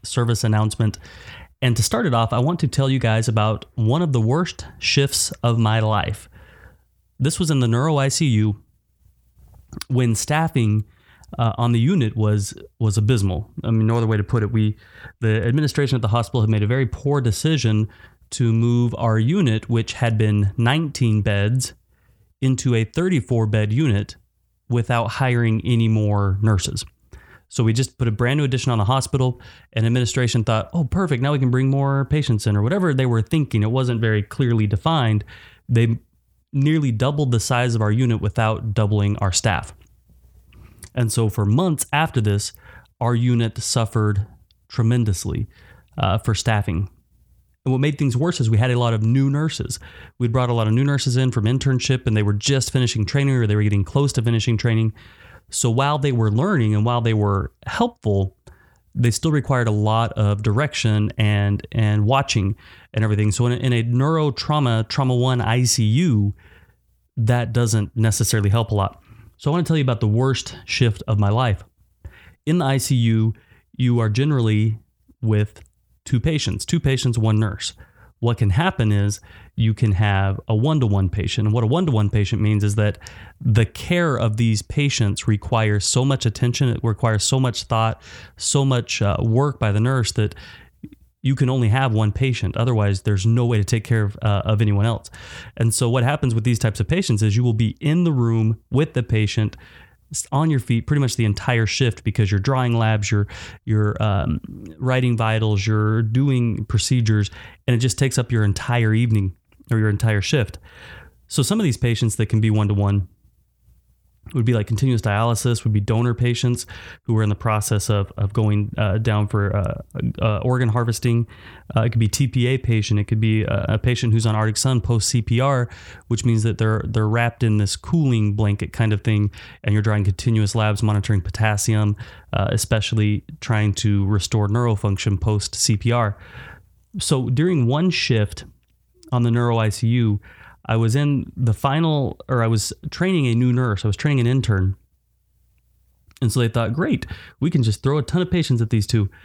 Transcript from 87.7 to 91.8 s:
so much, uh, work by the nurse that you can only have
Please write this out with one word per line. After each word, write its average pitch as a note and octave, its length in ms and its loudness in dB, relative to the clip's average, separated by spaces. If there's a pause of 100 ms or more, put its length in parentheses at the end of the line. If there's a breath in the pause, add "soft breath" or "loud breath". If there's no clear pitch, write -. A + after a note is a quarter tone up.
so - 260 0
much, B2+ 380 -2
uh, G2+ 180 2
work B2+ 400 0
by G#2+ 120 0
the G2+ 80 0
nurse B2 320 0
that - 240 -2 (880 loud breath)
you C3 100 0
can C3 160 0
only B2+ 200 2
have C3 220 2